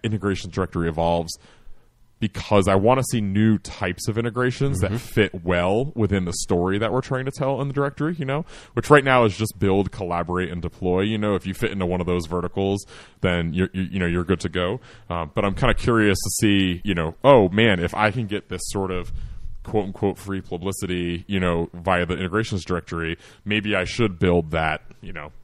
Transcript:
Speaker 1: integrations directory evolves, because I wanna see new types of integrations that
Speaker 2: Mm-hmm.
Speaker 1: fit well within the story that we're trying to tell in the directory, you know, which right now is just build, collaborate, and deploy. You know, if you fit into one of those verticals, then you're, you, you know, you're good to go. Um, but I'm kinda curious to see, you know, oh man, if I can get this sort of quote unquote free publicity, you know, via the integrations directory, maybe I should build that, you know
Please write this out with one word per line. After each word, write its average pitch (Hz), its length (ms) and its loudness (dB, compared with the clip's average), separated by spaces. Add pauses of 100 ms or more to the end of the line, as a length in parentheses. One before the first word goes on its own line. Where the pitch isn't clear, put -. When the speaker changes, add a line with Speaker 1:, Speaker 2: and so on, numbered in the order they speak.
Speaker 1:
integrations 101 500 -2
directory 87 360 -2
evolves, 82 500 -2 (800)
because 104 480 0
I 98 100 4
wanna 123 340 4
see 120 100 0
new 104 380 2
types - 500 -6
of 107 80 -4
integrations 120 640 -2
that 92 100 0
Speaker 2:
Mm-hmm. 110 60 -4
Speaker 1:
fit 95 480 0
well 92 500 2
within 98 300 2
the 85 80 -4
story 92 460 0
that 110 120 0
we're 127 120 -2
trying 131 240 -4
to 135 40 -4
tell 135 300 -4
in 139 80 -4
the 131 60 -6
directory, 143 440 -2
you 147 60 -6
know, 139 220 -4 (260)
which - 160 -4
right 143 160 10
now 127 200 6
is 98 120 2
just 107 220 -4
build, 98 340 2
collaborate, 87 580 -4
and 87 120 -8
deploy. 90 400 0
You 107 160 -2
know, 104 160 0
if 90 120 -2
you 95 60 -4
fit - 200 -2
into 95 120 -2
one 90 160 0
of 87 60 -2
those 87 200 0
verticals, 98 600 -2 (340)
then 87 320 0
you're, 92 220 0
you, 95 80 -2
you 92 160 -4
know, 90 80 0
you're 87 180 0
good 87 160 0
to 92 80 -6
go. 90 320 -2 (300)
Um, 85 240 -6
but 107 100 0
I'm 98 100 0
kinda 117 200 2
curious 107 440 4
to 95 120 -4 (100)
see, 95 440 4
you 98 100 0
know, 82 280 -4
oh 120 280 8
man, 101 300 4
if 87 140 -2
I 107 160 2
can 117 160 -4
get 98 220 -8
this 90 200 -8
sort 95 220 -4
of 90 220 -6 (500)
quote 107 220 -2
unquote 98 320 -2
free 98 240 -6
publicity, 87 840 -4
you 98 120 -2
know, 85 360 0
via 87 320 0
the 87 80 -2
integrations 92 500 -4
directory, 85 540 -4 (260)
maybe 104 320 -2
I 92 80 0
should 92 340 -2
build 87 340 2
that, 78 280 0 (220)
you 90 100 -14
know 73 200 -12 (120)